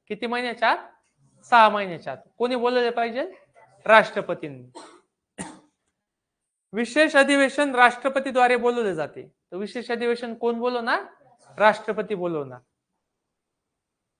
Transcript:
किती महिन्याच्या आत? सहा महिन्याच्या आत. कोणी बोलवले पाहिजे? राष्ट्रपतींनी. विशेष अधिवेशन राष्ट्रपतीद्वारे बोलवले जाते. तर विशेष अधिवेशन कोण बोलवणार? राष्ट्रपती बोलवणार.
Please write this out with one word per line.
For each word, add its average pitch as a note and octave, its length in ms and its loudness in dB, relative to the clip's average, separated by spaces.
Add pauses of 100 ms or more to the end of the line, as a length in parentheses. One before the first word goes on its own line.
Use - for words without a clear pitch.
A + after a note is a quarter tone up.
किती G#3+ 180 -10
महिन्याच्या A#3 440 -2
आत? D#4+ 80 2 (720)
सहा A3+ 180 8
महिन्याच्या F#3+ 440 -6
आत. B2+ 40 -12 (200)
कोणी B3 180 -2
बोलवले A#3+ 340 0
पाहिजे? A#3 340 -4 (600)
राष्ट्रपतींनी. F3 840 2 (2000)
विशेष D4+ 420 0
अधिवेशन C#4 600 4
राष्ट्रपतीद्वारे B3 840 2
बोलवले A#3+ 380 0
जाते. C#3 280 -8 (280)
तर F3+ 60 -12
विशेष G#3+ 340 -10
अधिवेशन A#3+ 440 -4
कोण A#3 240 -4
बोलवणार? B3 440 -4 (540)
राष्ट्रपती G#3 580 0
बोलवणार. D#3 440 -6 (1600)